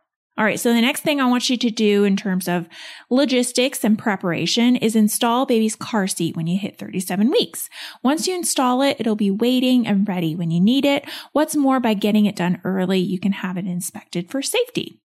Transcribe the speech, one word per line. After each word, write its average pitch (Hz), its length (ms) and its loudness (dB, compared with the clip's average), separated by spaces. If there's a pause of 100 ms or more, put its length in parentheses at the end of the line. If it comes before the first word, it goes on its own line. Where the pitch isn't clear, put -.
(380)
All 214 60 0
right. 208 160 0
So 233 120 2
the 233 80 4
next 254 200 0
thing 285 200 0
I 254 80 2
want 247 220 0
you 254 60 0
to 240 140 0
do 208 340 2
in 202 120 2
terms 185 300 -4
of 175 220 -2 (420)
logistics 247 720 0
and 214 160 2
preparation 196 800 0
is 226 180 0
install 233 500 2
baby's 220 300 2
car 202 320 -2
seat 170 300 -4
when 165 100 -4
you 175 100 0
hit 196 220 -8
thirty-seven 190 540 -2
weeks. - 360 -2 (360)
Once 294 240 0
you 370 80 -2
install 254 440 0
it, 277 200 0
it'll 220 160 0
be 202 160 2
waiting 247 560 2
and 202 180 2
ready 175 300 -2
when 170 160 -2
you 175 80 2
need 254 240 4
it. 277 200 0 (280)
What's 302 240 0
more, 269 240 2
by 233 140 2
getting 208 320 2
it - 100 -2
done 180 260 0
early, 185 380 0
you 185 180 -2
can 196 140 0
have 185 240 -8
it 180 100 -6
inspected 175 640 -8
for 269 100 -4
safety. - 680 -4